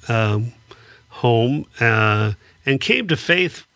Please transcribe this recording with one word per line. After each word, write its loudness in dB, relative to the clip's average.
um, 0
home, 0
uh, 2
and 0
came -2
to 0
faith -2